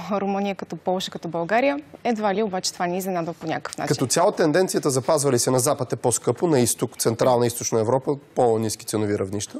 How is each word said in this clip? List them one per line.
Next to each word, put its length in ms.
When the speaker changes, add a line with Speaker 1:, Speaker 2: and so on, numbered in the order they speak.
Speaker 1:
<laughs> 80
Румъния, 420
като 220
Полша, 340
като 180
България. 500
Едва 300
ли 80
обаче 300
това 140
ни 120
изненадва 360
по 120
някакъв 320
начин. 180
Speaker 2:
Като 100
цяло 260
тенденцията 580
запазва 420
ли 60
се? 120
На 80
запад 340
е 40
по-скъпо, 500
на 140
изток, 380
Централна 480
и 20
Източна 320
Европа, 360
по-ниски 520
ценови 320
равнища? 420